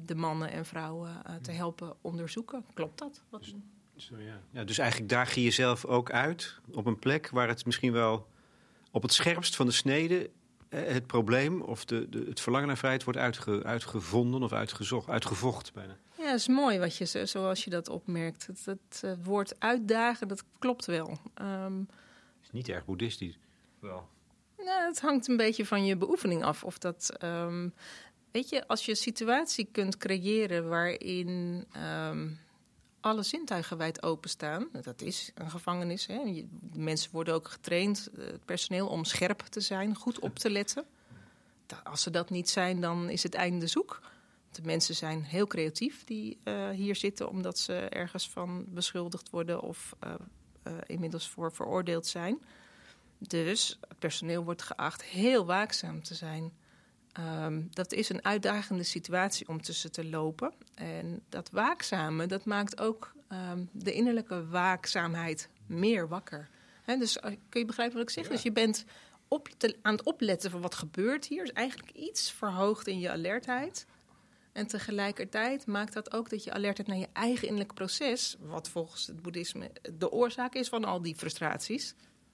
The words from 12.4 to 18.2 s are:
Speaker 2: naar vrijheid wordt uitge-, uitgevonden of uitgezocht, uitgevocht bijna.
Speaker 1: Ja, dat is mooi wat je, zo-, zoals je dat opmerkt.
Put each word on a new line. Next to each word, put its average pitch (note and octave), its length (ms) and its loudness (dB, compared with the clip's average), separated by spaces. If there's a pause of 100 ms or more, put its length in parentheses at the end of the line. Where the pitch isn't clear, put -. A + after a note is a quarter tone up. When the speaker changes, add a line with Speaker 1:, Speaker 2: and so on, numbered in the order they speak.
Speaker 2:
naar C#3 100 2
vrijheid C3 260 2
wordt B2+ 160 0
uitge-, A2+ 440 2
uitgevonden A#2 800 2
of A2+ 80 0
uitgezocht, G#2+ 580 -2
uitgevocht A2+ 640 0
bijna. F#2+ 240 -12 (200)
Speaker 1:
Ja, E4 80 -6
dat C4 140 4
is - 80 0
mooi B3+ 320 6
wat F3 160 2
je, F#3 100 -2
zo-, - 200 0
zoals F#3+ 380 0
je - 60 -6
dat F3 200 -2
opmerkt. E3+ 580 -4